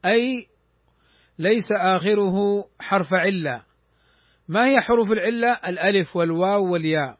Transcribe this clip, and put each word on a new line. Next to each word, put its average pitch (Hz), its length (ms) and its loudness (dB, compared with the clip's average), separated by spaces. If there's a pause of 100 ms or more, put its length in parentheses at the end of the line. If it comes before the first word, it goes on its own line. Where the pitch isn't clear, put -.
أي 240 420 0 (880)
ليس 202 340 0
آخره 196 960 0 (120)
حرف 185 340 -2
علة. 170 500 -2 (840)
ما 214 180 2
هي 269 140 4
حروف 226 320 2
العلة؟ 233 400 0
الألف 185 640 -2
والواو 180 560 0
والياء. 156 480 -2